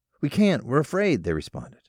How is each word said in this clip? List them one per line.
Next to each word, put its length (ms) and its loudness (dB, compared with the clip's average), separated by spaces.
"We 100 -2
can't, 360 2
we're 140 2
afraid," 440 0
they 100 0
responded. 560 -10